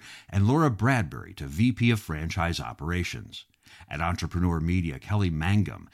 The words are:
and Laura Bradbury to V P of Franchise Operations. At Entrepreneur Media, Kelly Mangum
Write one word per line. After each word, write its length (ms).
and 180
Laura 240
Bradbury 640
to 140
V 260
P 180
of 80
Franchise 600
Operations. 840
At 140
Entrepreneur 580
Media, 380
Kelly 320
Mangum 640